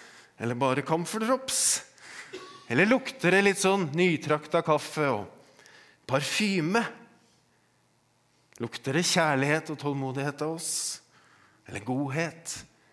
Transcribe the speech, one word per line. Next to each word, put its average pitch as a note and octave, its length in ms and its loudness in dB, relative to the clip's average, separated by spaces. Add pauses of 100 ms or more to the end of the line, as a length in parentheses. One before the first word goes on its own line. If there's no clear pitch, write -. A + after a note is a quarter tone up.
(400)
Eller A#2+ 200 -2
bare C3 280 2
camphor F3 360 -2
drops? C4 380 0 (1080)
Eller D#3 240 4
lukter F#3+ 460 2
det G3 80 6
litt F#3+ 180 2
sånn F#3+ 320 2
nytrakta E3 720 2
kaffe D3+ 460 0
og G2+ 140 -4 (800)
parfyme? F#3 760 0 (1800)
Lukter C3+ 400 -4
det F3 80 0
kjærlighet D3+ 640 2
og C#3+ 80 -8
tålmodighet C#3 640 -4
av D#3+ 140 -4
oss? - 140 -6 (1000)
Eller G2+ 180 -10
godhet? C#3+ 760 -4 (300)